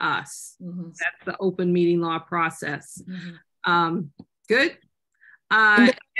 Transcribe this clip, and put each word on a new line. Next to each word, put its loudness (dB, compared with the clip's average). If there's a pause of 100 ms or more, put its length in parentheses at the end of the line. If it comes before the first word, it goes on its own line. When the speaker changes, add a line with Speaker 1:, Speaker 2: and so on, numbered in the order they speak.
Speaker 1:
us. -6
Speaker 2:
Mm-hmm. -12 (100)
Speaker 1:
That's -6
the -8
open -2
meeting 2
law -4
process. -6
Speaker 2:
Mm-hmm. -10
Speaker 1:
Um, 0 (380)
good. 2 (760)
Uh, 6 (300)